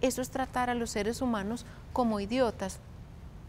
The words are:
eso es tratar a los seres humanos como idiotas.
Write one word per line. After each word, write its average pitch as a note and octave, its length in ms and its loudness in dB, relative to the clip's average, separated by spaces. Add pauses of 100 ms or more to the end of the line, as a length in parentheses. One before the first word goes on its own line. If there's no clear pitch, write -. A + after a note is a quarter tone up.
eso B3+ 180 4
es B3+ 100 -2
tratar B3+ 380 0
a B3 60 2
los A#3 160 0
seres A3 320 0
humanos A3+ 420 0 (300)
como A3 260 4
idiotas. G3+ 580 2 (720)